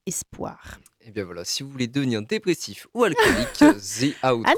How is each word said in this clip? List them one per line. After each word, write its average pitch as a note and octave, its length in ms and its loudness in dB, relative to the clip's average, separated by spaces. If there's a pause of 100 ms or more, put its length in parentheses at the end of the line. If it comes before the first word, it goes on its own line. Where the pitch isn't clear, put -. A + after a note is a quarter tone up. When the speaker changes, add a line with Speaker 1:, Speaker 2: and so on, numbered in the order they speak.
Speaker 1:
espoir. - 720 -12 (240)
Speaker 2:
Et A2+ 100 -20
bien G2+ 120 -6
voilà, F2 200 -12
si - 180 -6
vous C#3 80 -12
voulez B2+ 160 -4
devenir B2 360 -2
dépressif G3 720 -4
ou A#3 100 2
alcoolique, E4 480 2
Speaker 1:
<laughs> - 60 -6
Speaker 2:
The C#3 560 4 (100)
Outrun A#2+ 220 2
Speaker 1:
Ah D#4 120 4